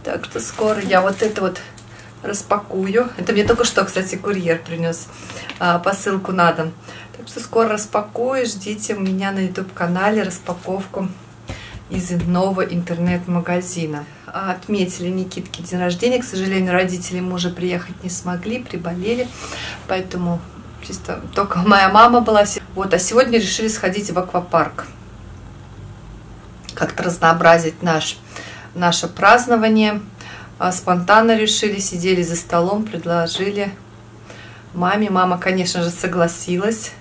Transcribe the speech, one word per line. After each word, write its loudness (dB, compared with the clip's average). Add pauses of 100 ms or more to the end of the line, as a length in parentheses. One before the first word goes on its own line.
Так -6
что -10
скоро -2
я 4
вот 2
это 0
вот -2 (640)
распакую. 0
Это -2
мне 4
только 4
что, 0
кстати, -2
курьер -2
принёс, -4 (500)
а, 2
посылку -2
на 4
дом. -2 (460)
Так -16
что -10
скоро 2
распакую. -2
Ждите -6
у -6
меня 0
на -2
YouTube-канале 0
распаковку -6 (840)
из -4
нового 2
интернет-магазина. -2 (220)
Отметили -2
Никитке -6
день -4
рождения. 2
К -8
сожалению, 0
родители 0
мужа -2
приехать -4
не -6
смогли, -4
приболели. -4 (600)
Поэтому -2 (460)
чисто -8 (140)
только 0
моя 8
мама 10
была 6
се-, -4 (120)
вот, 0
а 4
сегодня 4
решили 0
сходить -2
в 0
аквапарк. -2 (1900)
Как-то -2
разнообразить 4
наш, 0 (580)
наше 2
празднование. 4 (580)
А, 0
спонтанно 6
решили, 0
сидели 2
за -2
столом, 0
предложили -2 (1000)
маме. 2
Мама, 4
конечно 0
же, 0
согласилась. 0